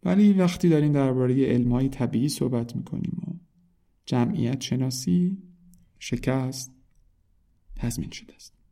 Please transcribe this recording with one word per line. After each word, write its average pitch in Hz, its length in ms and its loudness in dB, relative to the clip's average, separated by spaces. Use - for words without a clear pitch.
ولی 202 300 6
وقتی 180 360 2
داریم 151 220 4
دربارهٔ 131 540 2
علمای 123 440 2
طبیعی 131 400 -2
صحبت 123 460 -4
می‌کنیم - 520 -6
و - 120 -12
جمعیت 120 560 0
شناسی، 175 760 -2
شکست 131 760 -6
تضمین - 340 -6
شده - 260 -20
است. - 180 -20